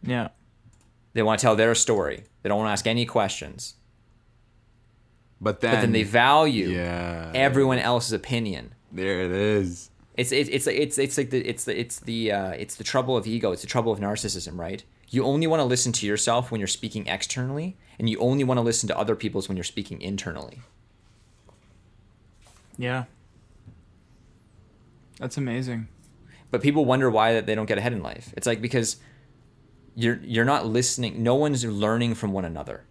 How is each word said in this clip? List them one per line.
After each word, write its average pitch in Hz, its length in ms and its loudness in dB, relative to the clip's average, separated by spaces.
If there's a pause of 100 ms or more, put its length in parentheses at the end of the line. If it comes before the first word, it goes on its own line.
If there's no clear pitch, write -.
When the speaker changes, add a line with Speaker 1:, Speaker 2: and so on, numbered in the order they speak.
Speaker 1:
Yeah. 123 260 -2 (840)
Speaker 2:
They 110 100 2
wanna 107 160 4
tell 113 180 6
their 113 180 6
story. 98 480 0 (200)
They 107 60 -2
don't 101 100 2
wanna 107 140 0
ask 101 140 -2
any 117 180 2
questions. 95 720 -2 (1700)
Speaker 3:
But 104 180 0
Speaker 2:
But 117 100 2
then 123 100 4
Speaker 3:
then 113 120 4
Speaker 2:
they 110 100 4
value 120 680 6
Speaker 3:
Yeah. 87 680 -4
Speaker 2:
everyone 131 440 4
else's 120 340 0
opinion. 101 640 -4 (180)
Speaker 3:
There 92 300 -2
it 90 80 -2
is. 98 600 0 (260)
Speaker 2:
It's, 123 160 -2
it's, 139 180 2
it's, 131 160 0
it's, 143 320 0
it's 135 180 0
like 131 140 0
the, 131 80 0 (100)
it's 120 160 -6
the, 101 160 -4
it's 120 200 -8
the, 113 320 -4
uh, 95 180 -2
it's 80 240 -10
the 107 100 -12
trouble 127 320 0
of 107 100 0
ego. 113 260 0
It's - 100 -6
the - 60 -14
trouble 117 220 0
of 101 100 0
narcissism, 98 580 -4
right? 90 260 -8 (240)
You 127 160 0
only 143 220 2
wanna 156 180 2
listen 123 280 2
to 107 140 -2
yourself 117 440 0
when 113 100 -4
you're 98 80 -4
speaking - 380 -6
externally, 135 720 -6 (200)
and 113 120 0
you 110 80 -2
only 131 260 2
wanna 127 180 2
listen 117 260 0
to - 100 -2
other 107 180 0
people's 101 320 -4
when 98 80 -4
you're 90 80 -6
speaking - 380 -8
internally. - 580 -8 (2250)
Speaker 1:
Yeah. 123 280 -4 (2250)
That's 131 200 -8
amazing. 123 500 -6 (640)
Speaker 2:
But 120 120 -2
people 147 220 4
wonder 127 240 4
why 110 260 4
that 107 120 0
they 107 80 2
don't 107 120 -2
get 101 120 2
ahead 117 160 -2
in 98 80 -4
life. - 340 -12
It's - 100 -4
like, 117 140 0
because 120 360 0 (1000)
you're, 117 280 0
you're 117 220 2
not 135 220 2
listening. 117 560 0
No 117 120 4
one's 139 300 2
learning 113 500 0
from 107 180 -4
one 95 120 -2
another 78 460 -10